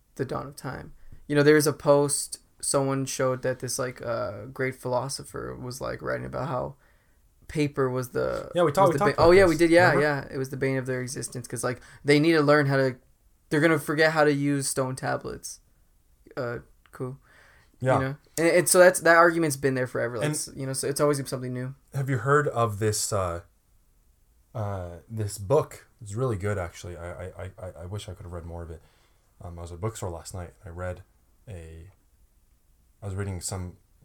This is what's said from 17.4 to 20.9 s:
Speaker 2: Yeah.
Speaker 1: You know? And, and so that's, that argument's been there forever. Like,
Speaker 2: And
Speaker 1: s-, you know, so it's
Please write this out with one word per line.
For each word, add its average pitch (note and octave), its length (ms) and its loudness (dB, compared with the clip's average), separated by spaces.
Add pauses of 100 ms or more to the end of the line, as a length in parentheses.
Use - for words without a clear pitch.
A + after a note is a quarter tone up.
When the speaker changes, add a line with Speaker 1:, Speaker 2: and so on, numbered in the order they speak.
Speaker 2:
Yeah. B2+ 140 2
Speaker 1:
You B2+ 60 4
know? C3+ 160 -4 (240)
And, E3 80 4
and E3+ 220 4
so F#3 100 6
that's, F3+ 220 8
that E3 160 6
argument's E3 380 4
been C3+ 200 0
there B2+ 100 -2
forever. A#2+ 320 -4
Like, G#2+ 80 -2
Speaker 2:
And D3+ 80 0
Speaker 1:
s-, - 220 -6
you C3+ 100 -8
know, C3+ 80 -6
so - 140 -4
it's C#3 120 -4